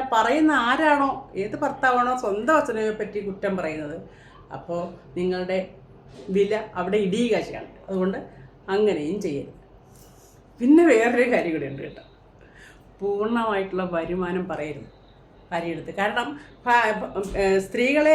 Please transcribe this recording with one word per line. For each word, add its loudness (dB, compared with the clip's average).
പറയുന്ന 4
ആരാണോ, 2
ഏത് -6
ഭർത്താവാണോ 2
സ്വന്തം 0
അച്ഛനെ -2
പറ്റി -6
കുറ്റം -4
പറയുന്നത്, -6
അപ്പോൾ -6
നിങ്ങളുടെ -2
വില 2
അവിടെ 0
ഇടിയുക 2
ചെയ്യണം. -12
അതുകൊണ്ട് -2
അങ്ങനെയും 0
ചെയ്യരുത്. -6
പിന്നെ 8
വേറൊരു 4
കാര്യം 0
കൂടി -6
ഉണ്ട് -12
കേട്ടോ, -14
പൂർണ്ണമായിട്ടുള്ള -2
വരുമാനം -2
പറയരുത് -8
ഭാര്യയെടുത്ത്. -6
കാരണം 0
ഭ-, 4
ഏ, 2
സ്ത്രീകളെ 4